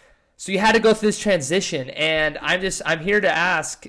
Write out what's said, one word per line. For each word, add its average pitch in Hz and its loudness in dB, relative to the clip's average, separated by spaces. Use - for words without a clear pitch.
So - -8
you 190 0
had 214 4
to 226 6
go 220 6
through 214 0
this - -2
transition, 160 0
and 156 -2
I'm 175 -2
just, 190 -4
I'm 156 -2
here 202 0
to 196 2
ask, 160 -2